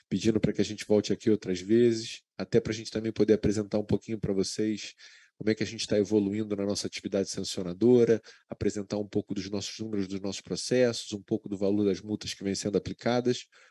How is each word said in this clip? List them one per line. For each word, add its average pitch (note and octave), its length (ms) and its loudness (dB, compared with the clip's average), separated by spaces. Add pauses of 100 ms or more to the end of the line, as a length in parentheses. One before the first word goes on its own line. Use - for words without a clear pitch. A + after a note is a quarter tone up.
pedindo G2+ 320 2
pra G#2 120 2
que - 80 -2
a G2+ 40 4
gente G#2 200 -10
volte G#2 280 2
aqui G#2 180 0
outras F#2 300 0
vezes, A2+ 640 2 (140)
até G#2+ 220 2
pra A2+ 140 -2
gente G#2+ 180 -8
também A2 220 -4
poder G#2+ 220 4
apresentar G#2 440 0
um G#2 60 -2
pouquinho G#2+ 340 -2
pra G2+ 140 -4
vocês G#2 640 -2 (420)
como G#2 140 -2
é A2 40 4
que - 80 -4
a G#2 40 -4
gente A2 200 -8
tá G#2 120 2
evoluindo G#2 580 2
na G2 80 -4
nossa G2+ 220 -4
atividade G2 420 -4
sancionadora, G#2+ 920 4 (280)
apresentar G#2 480 -4
um G#2 100 -4
pouco G2+ 280 -4
dos G2 160 -6
nossos G#2 280 -8
números, G#2+ 300 -4
dos F#2+ 120 -6
nossos G2 200 -8
processos, A#2+ 720 -2
um G2+ 100 -8
pouco - 260 -4
do G2+ 80 -6
valor G2+ 280 2
das F#2 160 2
multas G#2 340 -8
que - 80 -18
vêm G2 120 -2
sendo G2 240 0
aplicadas, B2 680 -2 (240)